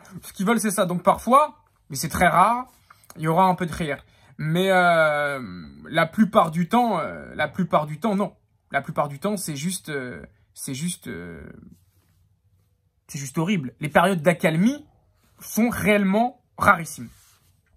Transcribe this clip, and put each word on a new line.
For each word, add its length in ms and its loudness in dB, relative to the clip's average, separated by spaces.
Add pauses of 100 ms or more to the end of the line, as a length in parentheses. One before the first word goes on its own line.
(220)
ce 100 -18
qu'ils 140 -4
veulent, 140 2
c'est 100 -2
ça. 160 0
Donc 160 -4
parfois, 540 4 (340)
mais 60 -8
c'est 120 -6
très 200 2
rare, 380 4 (500)
il 60 -14
y 60 -2
aura 160 4
un 100 4
peu 120 -4
de 60 -8
rire. 260 -6 (400)
Mais, 320 0
euh, 720 2 (480)
la 180 2
plupart 440 4
du 180 -2
temps, 300 2
euh, 360 -8
la 140 -2
plupart 380 0
du 120 -10
temps, 160 -2
non, 200 -4 (360)
la 120 -2
plupart 260 -4
du 100 -14
temps, 180 -4
c'est 200 -8
juste, 320 -8
euh, 340 -10 (320)
c'est 200 -10
juste, 340 -8
euh, 400 -12 (1600)
c'est 100 -12
juste 200 -10
horrible. 420 -4
Les 80 -6
périodes 340 2
d'accalmie 640 0 (520)
sont 300 -2
réellement 720 0 (160)
rarissimes. 520 0 (680)